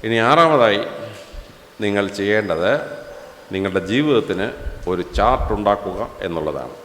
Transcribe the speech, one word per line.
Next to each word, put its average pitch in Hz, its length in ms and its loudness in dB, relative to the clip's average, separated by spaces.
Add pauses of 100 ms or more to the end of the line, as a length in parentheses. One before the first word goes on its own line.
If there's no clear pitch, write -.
ഇനി 113 100 2 (140)
ആറാമതായി 139 500 6 (1000)
നിങ്ങൾ 101 280 2
ചെയ്യേണ്ടത് 98 640 0 (800)
നിങ്ങളുടെ 95 340 -2
ജീവിതത്തിന് 110 600 0 (420)
ഒരു 90 140 -2 (140)
ചാർട്ട് 117 360 2
ഉണ്ടാക്കുക 101 580 -2 (100)
എന്നുള്ളതാണ്. 76 540 -6 (100)